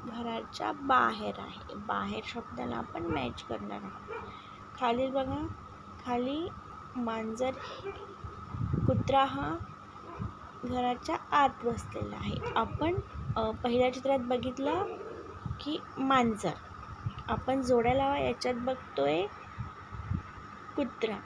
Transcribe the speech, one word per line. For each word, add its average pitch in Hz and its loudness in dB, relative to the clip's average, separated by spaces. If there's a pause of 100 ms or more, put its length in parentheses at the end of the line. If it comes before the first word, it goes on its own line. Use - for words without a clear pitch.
घराच्या 226 -2
बाहेर 240 4
आहे. - -10
बाहेर 202 0
शब्दाला 240 -4
आपण 233 -4
मॅच 311 0
करणार 208 -6
आहोत. - -10 (680)
खाली 254 4
बघा, 269 0 (580)
खाली 254 0 (480)
मांजर, 226 0 (1400)
कुत्रा 269 6
हा 277 0 (1080)
घराच्या 247 0 (160)
आत 285 8 (160)
बसलेला 208 -2
आहे. 208 -2 (200)
आपण, 302 2 (420)
अ, 220 2
पहिल्या 247 4
चित्रात 269 4
बघितलं 254 2 (760)
की 294 -2 (200)
मांजर, 240 6 (800)
आपण 269 2
जोड्या 247 6
लावा 277 6
याच्यात 254 2
बघतोय 277 2 (1500)
कुत्रा. - 0